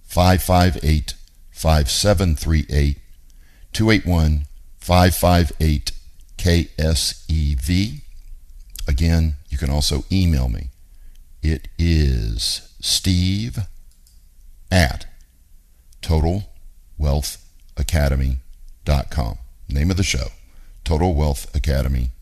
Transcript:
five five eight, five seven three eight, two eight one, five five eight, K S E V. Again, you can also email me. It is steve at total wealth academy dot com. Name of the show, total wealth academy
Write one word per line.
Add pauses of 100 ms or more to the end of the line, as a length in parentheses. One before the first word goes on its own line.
five
five
eight, (380)
five
seven
three
eight, (760)
two
eight
one, (320)
five
five
eight, (460)
K (100)
S
E
V. (880)
Again, (120)
you
can
also
email
me. (720)
It (100)
is
steve (1160)
at (960)
total (440)
wealth (340)
academy (460)
dot
com. (280)
Name
of
the
show, (560)
total
wealth
academy (100)